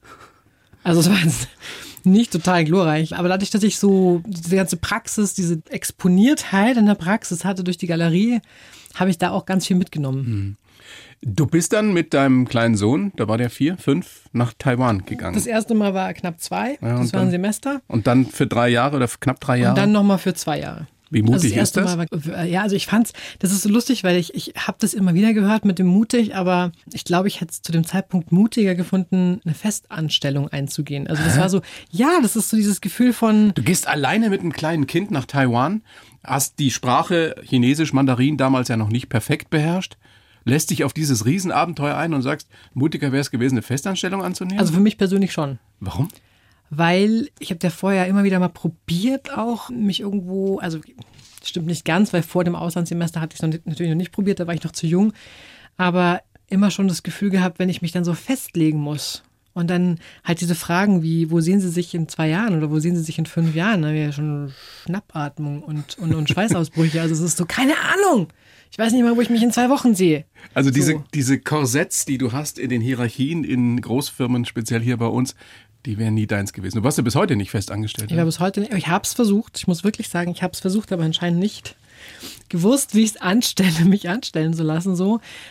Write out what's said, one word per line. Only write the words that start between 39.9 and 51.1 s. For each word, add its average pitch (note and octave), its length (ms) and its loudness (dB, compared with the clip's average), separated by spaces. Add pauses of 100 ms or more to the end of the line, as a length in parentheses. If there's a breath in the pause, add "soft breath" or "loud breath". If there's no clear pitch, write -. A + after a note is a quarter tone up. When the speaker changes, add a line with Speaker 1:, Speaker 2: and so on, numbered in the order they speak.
Speaker 2:
lässt C3 260 0
dich D#3+ 120 -2
auf - 100 0
dieses C#3 320 -2
Riesenabenteuer D3+ 720 0
ein D#3+ 180 -2
und C3+ 80 0
sagst, C#3+ 260 -6 (260 soft breath)
mutiger C#3+ 380 -2
wär's C#3 180 -2
gewesen, B2+ 240 0
eine A2 80 0
Festanstellung F#3+ 600 -4
anzunehmen? F#3 340 -4
Speaker 1:
Also F3 160 2
für F#3 60 4
mich G#3 180 2
persönlich G3 340 0
schon. C#3 280 -4 (180)
Speaker 2:
Warum? G#2 300 -4 (600 soft breath)
Speaker 1:
Weil F#3+ 600 2 (100)
ich - 140 -12
hab E3+ 100 -6
ja F3 80 0
vorher F#3+ 380 0
immer G3 160 2
wieder F#3+ 160 2
mal F3+ 80 2
probiert, G3 880 -4
auch A3+ 340 -6
mich G#3+ 300 -2
irgendwo, G3 580 -2
also D#3+ 220 -6 (640 loud breath)